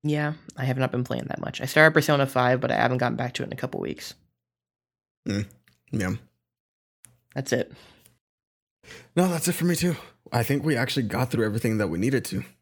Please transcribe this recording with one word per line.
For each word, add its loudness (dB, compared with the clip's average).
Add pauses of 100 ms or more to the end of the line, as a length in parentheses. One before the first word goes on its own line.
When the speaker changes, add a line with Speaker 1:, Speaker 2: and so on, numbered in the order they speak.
Speaker 1:
Yeah, 0 (220)
I -6
have -2
not 0
been -2
playing -4
that -6
much. -8
I -6
started 6
Persona 4
five, 2
but 0
I 2
haven't 2
gotten 0
back -4
to -6
it -6
in -10
a -8
couple -6
weeks. -8 (1120)
Speaker 2:
Mm, -2 (440)
yeah. -2 (1200)
Speaker 1:
That's -4
it. -2 (1400)
Speaker 2:
No, 4
that's -2
it 0
for -2
me 2
too. 0 (360)
I 2
think 0
we 2
actually 0
got -2
through 2
everything 0
that 0
we -2
needed 0
to. -6 (180)